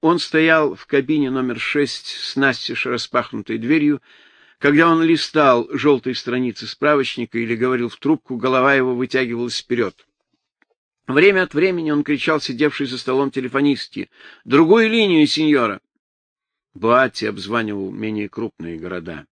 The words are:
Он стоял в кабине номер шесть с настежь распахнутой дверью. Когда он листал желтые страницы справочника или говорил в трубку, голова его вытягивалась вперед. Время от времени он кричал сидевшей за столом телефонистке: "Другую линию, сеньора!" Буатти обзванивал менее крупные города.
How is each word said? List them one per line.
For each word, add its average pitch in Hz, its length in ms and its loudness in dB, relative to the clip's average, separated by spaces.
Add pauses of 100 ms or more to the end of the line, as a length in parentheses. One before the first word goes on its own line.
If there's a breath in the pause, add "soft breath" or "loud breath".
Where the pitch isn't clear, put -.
Он 165 160 4
стоял 160 560 2
в - 140 -18
кабине 139 420 0
номер 127 300 -4
шесть - 480 -2
с - 280 -10
настежь 135 520 -2
распахнутой 117 720 -4
дверью. 147 420 2 (560 soft breath)
Когда 147 320 4
он 165 140 4
листал 147 680 2
желтые 131 440 2
страницы 123 500 -4
справочника 135 720 -2
или 117 180 -2
говорил 120 340 -2
в - 80 -16
трубку, 139 400 -2
голова 131 360 2
его 127 220 2
вытягивалась 120 640 -4
вперед. 117 480 -4 (1000)
Время 185 360 4
от 170 100 -8
времени 165 380 -2
он 147 120 0
кричал 151 360 -2
сидевшей 139 460 -4
за 127 120 -8
столом 135 340 -2
телефонистке: 135 800 -2 (360 loud breath)
"Другую 165 440 6
линию, 190 380 4
сеньора!" 139 540 0 (920)
Буатти 117 520 0
обзванивал 101 680 -6
менее 107 380 -6
крупные 85 480 -10
города. 82 560 -12